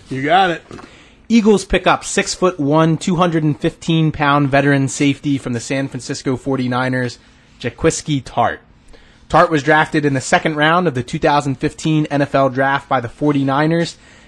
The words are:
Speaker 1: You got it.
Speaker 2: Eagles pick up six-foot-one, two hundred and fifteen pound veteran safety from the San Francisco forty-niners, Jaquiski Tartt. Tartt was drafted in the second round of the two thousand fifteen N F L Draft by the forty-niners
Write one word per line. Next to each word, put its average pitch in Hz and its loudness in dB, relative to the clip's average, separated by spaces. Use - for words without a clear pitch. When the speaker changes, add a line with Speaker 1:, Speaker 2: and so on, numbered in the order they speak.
Speaker 1:
You 131 -6
got 180 2
it. 165 -6
Speaker 2:
Eagles 208 4
pick - -2
up 156 2
six-foot-one, 160 0
two 180 -2
hundred 165 0
and 151 0
fifteen 160 0
pound 143 0
veteran 139 2
safety 143 -2
from 127 -8
the 117 -6
San 135 -6
Francisco 131 -6
forty-niners, 127 -4
Jaquiski 156 -2
Tartt. 98 -2
Tartt 170 4
was 151 0
drafted 151 2
in 143 0
the 131 -2
second 170 0
round 160 2
of 135 0
the 127 -2
two - -8
thousand 143 0
fifteen 156 -2
N 143 0
F 139 -2
L 135 2
Draft 135 -2
by 135 0
the 117 -6
forty-niners 147 0